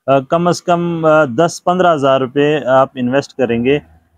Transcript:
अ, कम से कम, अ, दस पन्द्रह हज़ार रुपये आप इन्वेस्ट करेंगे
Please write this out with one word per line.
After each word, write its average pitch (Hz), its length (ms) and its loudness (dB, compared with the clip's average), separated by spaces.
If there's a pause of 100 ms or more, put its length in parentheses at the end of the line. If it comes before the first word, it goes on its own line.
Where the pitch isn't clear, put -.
अ, 135 120 2
कम 170 320 0
से - 140 -8
कम, 170 360 -2
अ, 156 220 4
दस 143 420 -2
पन्द्रह 180 240 2
हज़ार 135 300 2
रुपये 143 440 -2
आप 131 320 2
इन्वेस्ट 127 360 -2
करेंगे 123 460 0 (400)